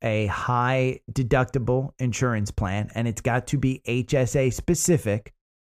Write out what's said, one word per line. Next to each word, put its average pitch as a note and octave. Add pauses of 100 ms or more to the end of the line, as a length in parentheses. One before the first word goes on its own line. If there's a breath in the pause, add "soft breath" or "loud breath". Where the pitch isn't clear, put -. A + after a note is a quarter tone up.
a G#2+
high B2+ (100)
deductible B2+
insurance A#2
plan, G2+
and A#2
it's G#2+
got B2
to D3
be C3
H A#2+
S B2+
A C3
specific. B2 (420)